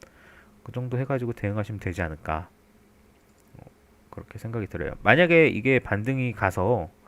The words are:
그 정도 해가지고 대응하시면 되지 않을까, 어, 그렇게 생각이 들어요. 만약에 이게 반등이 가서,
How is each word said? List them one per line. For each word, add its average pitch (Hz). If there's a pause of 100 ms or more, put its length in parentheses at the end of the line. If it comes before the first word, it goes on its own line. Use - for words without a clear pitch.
(640)
그 -
정도 123
해가지고 127
대응하시면 104
되지 92
않을까, 78 (1120)
어, - (480)
그렇게 -
생각이 113
들어요. 73 (100)
만약에 160
이게 123
반등이 123
가서, 90 (200)